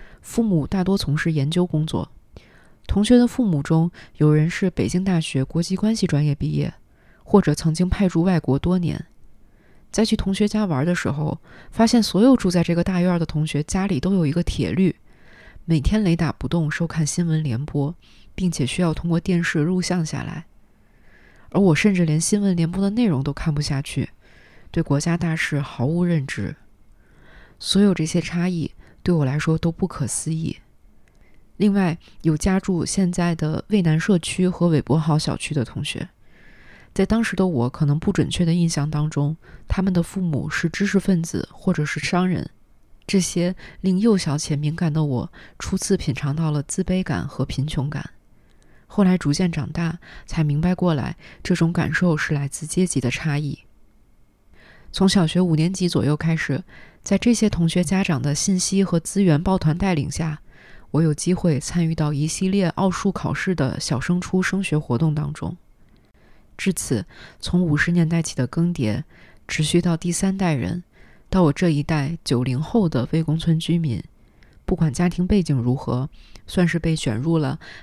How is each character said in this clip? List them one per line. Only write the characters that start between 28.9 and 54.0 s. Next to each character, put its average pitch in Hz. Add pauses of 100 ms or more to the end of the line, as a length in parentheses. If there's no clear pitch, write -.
对 180
我 151
来 135
说 160
都 165
不 175
可 151
思 -
议。 160 (1000)
另 202
外， 185 (260)
有 160
家 190
住 180
现 180
在 175
的 156
渭 208
南 165
社 185
区 180
和 175
韦 156
伯 151
豪 151
小 -
区 -
的 131
同 135
学， - (840)
在 190
当 226
时 196
的 190
我 131
可 -
能 143
不 190
准 -
确 175
的 165
印 170
象 151
当 151
中， 147 (320)
他 -
们 190
的 175
父 -
母 156
是 -
知 196
识 196
分 180
子 -
或 -
者 151
是 147
商 185
人。 160 (560)
这 196
些 175 (260)
令 185
幼 214
小 147
且 151
敏 151
感 165
的 156
我 135 (240)
初 -
次 190
品 151
尝 139
到 160
了 147
自 -
卑 185
感 104
和 135
贫 -
穷 147
感。 151 (760)
后 208
来 185
逐 147
渐 180
长 156
大， 165 (280)
才 -
明 147
白 180
过 175
来， 143 (260)
这 185
种 165
感 160
受 170
是 -
来 143
自 -
阶 185
级 143
的 123
差 147
异。 147 (1300)